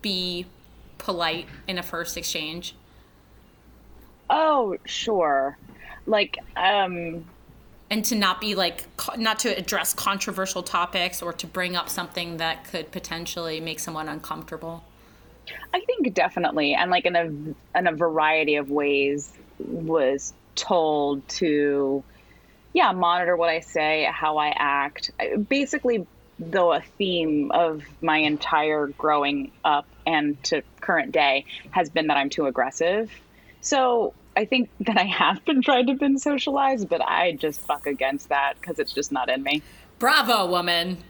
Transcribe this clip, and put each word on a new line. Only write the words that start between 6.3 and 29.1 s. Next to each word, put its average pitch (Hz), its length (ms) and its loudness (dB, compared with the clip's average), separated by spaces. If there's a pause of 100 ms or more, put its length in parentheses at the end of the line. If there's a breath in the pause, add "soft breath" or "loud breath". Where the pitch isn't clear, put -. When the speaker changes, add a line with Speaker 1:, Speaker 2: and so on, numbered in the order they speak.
Speaker 2:
um, 180 720 0 (640)
Speaker 1:
And 214 160 -2
to 240 100 0
not 196 260 2
be, 208 140 -2
like, 175 300 -2 (120)
co-, - 180 -8
not 220 240 0
to 202 180 0
address 175 360 -2
controversial 190 680 -4
topics 180 580 -2
or 170 120 -8
to 165 140 -10
bring 180 300 -4
up 170 120 -4
something 170 480 -6
that 160 280 -4
could 160 260 -8
potentially 170 680 -8
make 160 180 -8
someone 156 300 -8
uncomfortable? 160 760 -10 (920 loud breath)
Speaker 2:
I 359 80 0
think 349 320 0
definitely. 160 600 2
And, 180 180 2
like, 180 140 2
in 180 100 2
a, 156 640 -2
in 180 80 2
a 165 60 2
variety 156 640 4
of 143 140 -2
ways 143 600 0 (280)
was 156 720 0 (220)
told 151 720 2
to, 143 760 2 (680 soft breath)
yeah, 294 180 6
monitor 180 460 2
what 170 120 2
I 160 120 0
say, 156 500 0
how 156 260 0
I 151 120 2
act. 143 720 -2
I, - 180 -2
basically, 247 680 0 (340)
though, 170 340 2
a 165 80 0
theme 165 680 -2
of 160 320 2 (180)
my 160 160 2
entire 151 720 2
growing 143 640 0 (120)